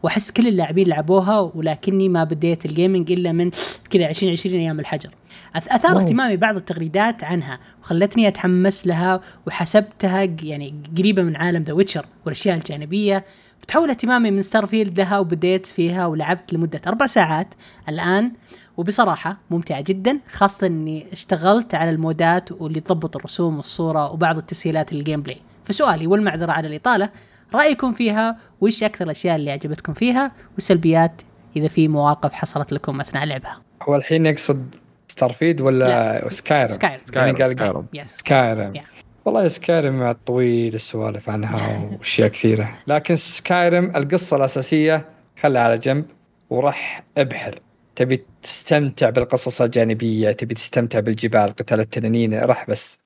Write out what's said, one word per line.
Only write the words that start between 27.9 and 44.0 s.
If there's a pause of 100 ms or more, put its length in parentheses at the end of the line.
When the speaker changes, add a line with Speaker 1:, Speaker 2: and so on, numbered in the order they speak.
Speaker 1:
فيها، (240)
وإيش
أكثر
الأشياء
اللي
عجبتكم
فيها، (220)
والسلبيات (340)
إذا
في
مواقف
حصلت
لكم
أثناء
لعبها؟" (200)
Speaker 2:
هو
الحين
يقصد (340)
ستارفيلد
ولا
Speaker 1:
لا.
Speaker 2:
سكايريم؟
Speaker 1:
سكايريم. (140)
Speaker 2:
يعني
قال
Speaker 3:
سكايريم.
Speaker 1:
يس.
Speaker 2:
سكايريم.
Speaker 1:
يا. (420)
Speaker 2:
والله
سكايريم
طويل
السوالف
عنها
Speaker 1:
<laughs>
Speaker 2:
وأشياء
كثيرة، (180)
لكن
سكايريم
القصة